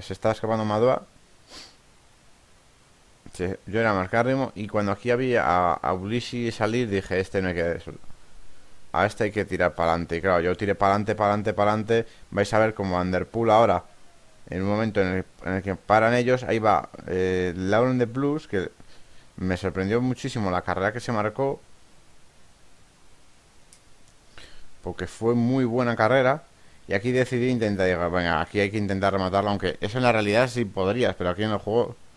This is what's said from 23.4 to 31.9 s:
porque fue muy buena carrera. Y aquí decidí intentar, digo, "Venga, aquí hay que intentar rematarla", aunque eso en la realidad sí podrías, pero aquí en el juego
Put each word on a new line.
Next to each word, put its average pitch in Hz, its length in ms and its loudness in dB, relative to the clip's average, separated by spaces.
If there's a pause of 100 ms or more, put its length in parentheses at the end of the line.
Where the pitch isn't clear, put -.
porque 90 240 -8
fue 113 280 0
muy 123 300 2
buena 120 320 0
carrera. 127 460 4 (440)
Y - 60 -4
aquí 107 180 0
decidí 123 380 2
intentar, 104 380 2
digo, 87 240 2
"Venga, 85 320 2
aquí 101 180 -2
hay 101 100 2
que 110 80 -4
intentar 98 360 0
rematarla", 98 360 2
aunque 92 300 -2
eso 104 160 -4
en 127 80 0
la 120 80 6
realidad 110 360 4
sí 120 180 -2
podrías, 98 500 0
pero 90 140 0
aquí 92 120 -4
en 107 80 0
el 104 80 -2
juego 113 380 -2 (200)